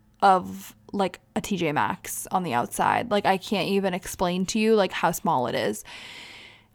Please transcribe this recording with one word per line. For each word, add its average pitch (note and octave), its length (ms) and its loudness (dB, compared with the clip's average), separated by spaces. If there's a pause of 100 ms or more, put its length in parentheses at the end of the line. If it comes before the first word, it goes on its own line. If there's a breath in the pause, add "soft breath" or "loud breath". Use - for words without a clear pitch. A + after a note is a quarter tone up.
(220)
of, F#3+ 540 4 (180)
like, G3 260 -2 (160)
a G3 60 -2
T G3+ 160 -2
J E3 140 0
Maxx - 600 -2
on F#3 120 0
the D3 100 -4
outside. A#2 560 0
Like, G3+ 160 0
I F#3+ 120 4
can't F#3 320 -2
even G3 240 0
explain F#3 540 -2
to A3+ 120 -2
you, A3 160 6
like, F#3+ 160 4
how F3 200 0
small C#3+ 360 0
it - 80 -4
is. G#3 280 -2 (920 loud breath)